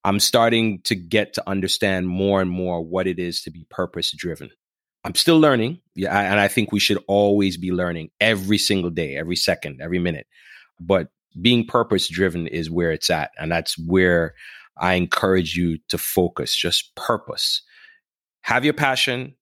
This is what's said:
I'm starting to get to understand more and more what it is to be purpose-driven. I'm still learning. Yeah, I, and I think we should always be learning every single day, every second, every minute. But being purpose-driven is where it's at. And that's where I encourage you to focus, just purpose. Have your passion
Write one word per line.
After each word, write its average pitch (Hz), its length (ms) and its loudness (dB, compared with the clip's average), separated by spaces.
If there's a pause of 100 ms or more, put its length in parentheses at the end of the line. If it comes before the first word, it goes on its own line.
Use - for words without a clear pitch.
I'm 101 160 2
starting 113 600 2
to - 120 -2
get 95 400 -2
to - 140 -8
understand 95 600 0
more 95 320 0
and 92 100 -2
more 90 300 -4
what 90 260 -4
it 90 120 -4
is 87 240 -6
to 87 80 -12
be 80 180 -20
purpose-driven. 85 800 -8 (540)
I'm - 100 -8
still 165 240 6
learning. 139 420 4 (140)
Yeah, 95 220 -2
I, 101 80 2
and 98 160 2
I 101 80 4
think 104 240 0
we 101 80 2
should 95 280 0
always 101 480 4
be 90 160 -4
learning 87 380 -4 (100)
every 104 380 2
single 90 320 0
day, 78 260 -4
every 82 200 -4
second, 73 460 -4
every 87 160 -4
minute. 87 280 -2 (540)
But 87 280 0 (320)
being 117 260 4
purpose-driven 90 800 0
is 80 240 -6
where 85 220 0
it's - 180 -4
at. 78 280 -2
And 80 120 -6
that's 82 260 -2
where 85 580 2 (420)
I 92 180 0
encourage 90 600 0
you 85 220 0 (100)
to 92 100 -4
focus, - 580 -2
just - 380 -4
purpose. - 680 -4 (800)
Have 123 220 0
your 147 100 2
passion 131 680 -2